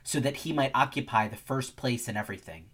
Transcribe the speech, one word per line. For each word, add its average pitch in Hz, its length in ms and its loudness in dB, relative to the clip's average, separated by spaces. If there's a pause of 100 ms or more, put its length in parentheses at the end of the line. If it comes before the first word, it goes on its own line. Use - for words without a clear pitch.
so 139 180 0
that 143 160 0
he 160 160 -2
might 143 200 2
occupy 123 540 2
the 107 80 -8
first - 400 -4
place 120 320 0
in 104 80 -2
everything. 92 580 -6